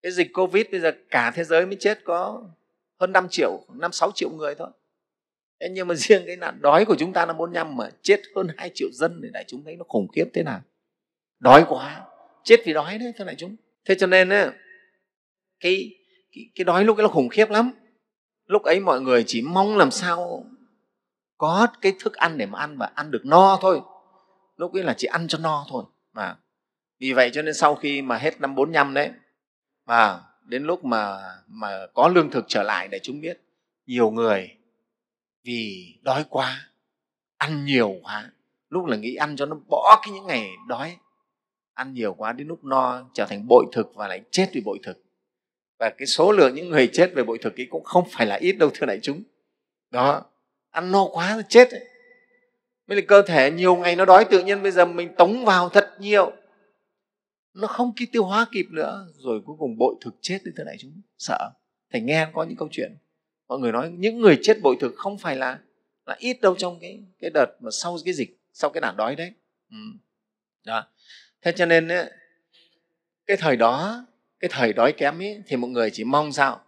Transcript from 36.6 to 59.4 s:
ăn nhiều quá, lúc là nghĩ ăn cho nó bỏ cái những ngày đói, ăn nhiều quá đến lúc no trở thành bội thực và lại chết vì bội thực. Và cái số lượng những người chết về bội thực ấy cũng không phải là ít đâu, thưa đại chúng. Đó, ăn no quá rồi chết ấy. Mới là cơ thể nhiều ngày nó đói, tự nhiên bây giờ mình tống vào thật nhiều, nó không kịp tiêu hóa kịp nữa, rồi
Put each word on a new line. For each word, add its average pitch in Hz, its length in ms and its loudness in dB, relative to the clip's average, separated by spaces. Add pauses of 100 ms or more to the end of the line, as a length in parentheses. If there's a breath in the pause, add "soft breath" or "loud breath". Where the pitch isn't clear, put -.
ăn 147 280 -6
nhiều 120 380 0
quá, 107 280 -14 (380)
lúc 175 180 -6
là 120 100 -4
nghĩ 113 180 -8
ăn 147 220 -6
cho 143 100 -4
nó 156 100 -10 (120)
bỏ 208 340 6
cái 208 120 -14
những 196 120 -16
ngày 113 240 -6 (180)
đói, 139 280 -10 (800)
ăn 131 200 -12
nhiều 107 200 -6
quá 107 180 -8
đến 143 160 -12
lúc 165 160 -14
no 127 500 -2
trở 104 120 -4
thành 104 220 -12
bội 123 240 6
thực 113 220 -6
và 104 140 -12
lại 95 120 -10 (100)
chết 185 220 -2
vì 123 80 -6
bội 101 220 -10
thực. - 200 -16 (760)
Và 110 200 -2
cái 139 80 -10
số 165 260 4
lượng 143 220 6
những 156 160 -10
người 131 220 4
chết 180 220 4
về 135 80 -2
bội 113 160 -4
thực 117 220 -8
ấy 127 100 -8
cũng - 140 -10
không 175 260 2
phải 113 160 -2
là 101 80 -2
ít 175 180 -2
đâu, 151 220 2
thưa 139 120 -4
đại 104 160 -4
chúng. 147 200 -8 (680)
Đó, 139 320 2 (480)
ăn 180 220 -6
no 196 200 4
quá 185 220 -4
rồi 220 140 -8
chết 247 220 8
ấy. - 140 -16 (1000)
Mới 202 100 -4
là 196 120 0
cơ 202 140 12
thể 151 280 4
nhiều 180 260 2
ngày 175 200 0
nó 185 80 2
đói, 190 200 10
tự 196 200 4
nhiên 202 180 -2
bây 196 100 -2
giờ 175 120 6
mình 175 340 -4
tống 214 260 4
vào 180 240 4
thật 202 300 4
nhiều, 202 340 2 (1200)
nó 196 120 -6
không 240 300 -2
kịp 240 160 -6
tiêu 220 120 2
hóa 208 280 0
kịp 202 180 -4
nữa, 165 360 -8 (120)
rồi 113 280 -6